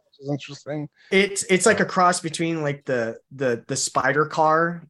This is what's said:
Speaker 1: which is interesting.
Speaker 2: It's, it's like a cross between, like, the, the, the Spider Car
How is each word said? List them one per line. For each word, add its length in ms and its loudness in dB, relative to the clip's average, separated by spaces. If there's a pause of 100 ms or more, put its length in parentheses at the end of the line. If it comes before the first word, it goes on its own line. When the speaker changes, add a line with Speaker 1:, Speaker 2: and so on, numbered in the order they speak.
Speaker 1:
which 200 -20
is 60 -6
interesting. 560 -10 (220)
Speaker 2:
It's, 400 2
it's 160 4
like 140 4
a 40 2
cross 340 2
between, 440 -4
like, 240 -4
the, 320 -2 (120)
the, 380 -2
the 80 -4
Spider 480 0
Car 640 0